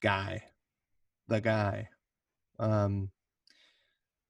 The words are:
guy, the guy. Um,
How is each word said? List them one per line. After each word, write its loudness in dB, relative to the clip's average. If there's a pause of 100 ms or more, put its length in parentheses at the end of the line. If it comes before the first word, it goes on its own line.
guy, 0 (840)
the 2
guy. 0 (680)
Um, 0 (1200)